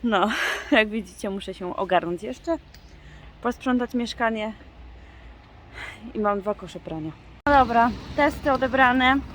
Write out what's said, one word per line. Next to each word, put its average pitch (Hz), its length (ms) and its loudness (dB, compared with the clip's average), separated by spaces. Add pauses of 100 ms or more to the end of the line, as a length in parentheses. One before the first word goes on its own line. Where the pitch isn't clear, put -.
no, 208 260 2 (200)
<laughs> - 220 -4
jak 220 180 6
widzicie, 208 400 -8
muszę 196 240 -8
się 180 220 -8
ogarnąć 175 480 0
jeszcze, 311 340 -6 (840)
posprzątać 247 520 -2
mieszkanie 226 600 -2 (1600)
i 220 60 -6
mam 202 220 0
dwa 208 120 -2
kosze 185 260 -10
prania. 160 320 -8 (340)
No 285 80 4
dobra, 240 360 6 (260)
testy 294 360 0
odebrane 254 680 4 (180)